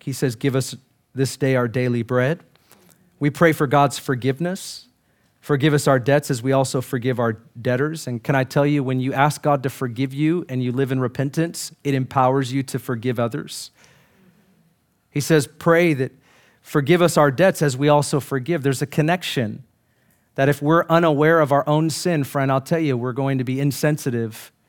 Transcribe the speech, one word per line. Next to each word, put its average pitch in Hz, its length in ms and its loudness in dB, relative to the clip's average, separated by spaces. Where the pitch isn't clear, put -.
He 139 100 -8
says, 127 220 -2
"Give 131 200 -2
us 131 200 -2
this 127 220 -2
day 135 200 0
our 123 120 0
daily 120 340 -2
bread." 127 380 0
We 143 120 0
pray 165 220 4
for 156 140 0
God's 139 320 2
forgiveness. 135 880 -6
"Forgive 143 320 2
us 147 140 2
our 135 120 4
debts 139 320 2
as 120 120 -4
we 135 100 0
also 135 280 0
forgive 123 380 -4
our 113 200 0
debtors." 139 440 -2
And 120 160 -8
can 143 120 -2
I 131 100 2
tell 143 220 0
you, 147 160 0
when 131 180 -2
you 127 140 -4
ask 143 260 2
God 143 220 0
to 131 80 -2
forgive 131 420 -6
you 156 360 0
and 127 140 -4
you 123 100 -2
live 131 200 -2
in 131 80 0
repentance, 139 720 -4
it 139 100 0
empowers 131 580 0
you 135 120 -2
to 135 140 -6
forgive 120 400 -4
others. - 520 -6
He 147 100 -4
says, 151 260 4
"Pray 165 480 2
that 127 180 -4
forgive 156 400 2
us 170 160 4
our 147 140 6
debts 175 320 2
as 135 160 0
we 143 100 2
also 147 320 2
forgive." 139 420 -4
There's 135 200 0
a 147 40 -4
connection 151 760 -2
that 139 160 2
if 135 100 -2
we're 160 300 2
unaware 165 500 4
of 143 120 2
our 139 160 2
own 156 200 2
sin, 156 360 -2
friend, 135 260 -2
I'll 135 100 2
tell 165 200 -2
you, 139 160 0
we're 123 160 -4
going 135 260 -2
to 127 60 -2
be 131 160 -4
insensitive 131 920 -2